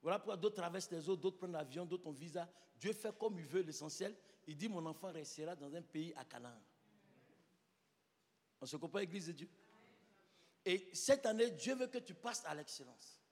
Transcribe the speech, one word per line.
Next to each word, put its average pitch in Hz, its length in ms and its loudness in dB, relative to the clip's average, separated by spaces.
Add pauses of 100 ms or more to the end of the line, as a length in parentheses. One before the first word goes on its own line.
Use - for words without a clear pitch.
Voilà 180 180 4
pourquoi 208 160 -2
d'autres 202 220 4
traversent 175 340 0
les 165 180 -2
eaux, 190 60 6
d'autres 185 220 2
prennent 180 160 -4
l'avion, 151 320 -2
d'autres 180 220 -4
ont 156 40 -4
visa. 165 340 -4 (320)
Dieu 185 140 0
fait 214 260 -2
comme 214 220 2
il 160 60 -4
veut, 165 160 4
l'essentiel. 156 520 -2 (340)
Il 151 100 -6
dit, 196 100 0
mon 175 180 0
enfant 160 280 -4
restera 156 420 -4
dans 143 180 -8
un 170 80 -6
pays 165 360 -4
à 131 80 -8
Canaan. 120 340 -10 (2000)
On 135 60 -8
se 147 100 -4
comprend, 165 240 -2
Église 180 280 -2
de 170 40 -4
Dieu ? 151 180 -8 (1160)
Et 185 260 4
cette 269 340 6
année, 226 260 6
Dieu 196 240 0
veut 254 120 2
que 254 120 -2
tu 240 140 -8
passes 233 320 -4
à 156 80 -2
l'excellence. - 680 -10 (100)